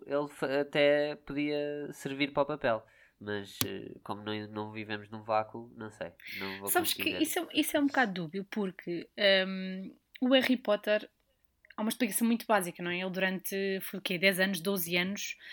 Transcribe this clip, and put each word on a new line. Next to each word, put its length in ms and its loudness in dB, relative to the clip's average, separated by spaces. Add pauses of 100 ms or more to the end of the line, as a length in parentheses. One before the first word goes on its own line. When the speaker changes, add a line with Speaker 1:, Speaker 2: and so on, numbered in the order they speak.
Speaker 1:
ele 220 0
fa-, 340 -2
até 540 4
podia 760 -4
servir 420 -4
para 100 4
o 20 0
papel. 400 0 (340)
Mas, 460 -6
eh, 380 -8
como 180 -8
não, 120 -4 (160)
não 220 -6
vivemos 380 -8
num 140 -10
vácuo, 520 -2
não 140 -10
sei. 220 -10 (220)
Não 260 -8
vou 100 -6
Speaker 2:
Sabes 240 2
Speaker 1:
conseguir 100 -4 (120)
Speaker 2:
que 20 -6
Speaker 1:
ver. 60 2
Speaker 2:
isso 160 -2
é, 140 -4
isso 240 2
é 20 4
um 80 4
bocado 260 2
dúbio, 380 -6
porque, 580 -4 (380)
hum, 440 -6 (300)
o 120 4
Harry 240 6
Potter, 520 0 (680)
há 40 -4
uma 80 0
explicação 380 0
muito 180 2
básica, 380 2
não 80 -2
é? 80 -2
Ele 100 -2
durante, 720 0
foi 180 -8
o 20 -18
quê? 160 -2
Dez 220 4
anos, 200 2
doze 380 0
anos, 400 -2 (160)